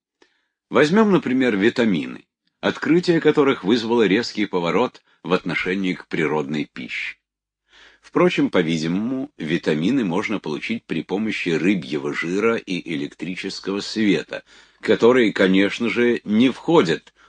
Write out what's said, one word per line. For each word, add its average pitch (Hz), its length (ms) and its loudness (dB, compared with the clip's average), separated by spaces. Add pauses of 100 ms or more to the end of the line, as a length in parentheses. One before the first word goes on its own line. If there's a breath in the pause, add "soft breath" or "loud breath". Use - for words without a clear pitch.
(680)
Возьмём, 180 420 4
например, 127 440 2
витамины, 95 720 0 (340)
открытие 165 600 2
которых 147 420 2
вызвало 113 420 2
резкий 101 420 0
поворот 92 540 -2 (220)
в 80 80 -4
отношении 90 600 -2
к - 140 -12
природной 76 580 -2
пище. - 500 -10 (840 soft breath)
Впрочем, 160 500 0
по-видимому, 92 840 -2
витамины 85 720 -2
можно 101 340 -4
получить 78 460 -8
при 82 160 -6
помощи 101 480 -4
рыбьего 76 640 -2
жира 101 420 -2
и 87 380 -8
электрического 92 880 -8
света, - 640 -2 (360 soft breath)
которые, 117 540 4
конечно 98 560 2
же, 117 340 0
не 113 260 4
входят 120 640 0 (160)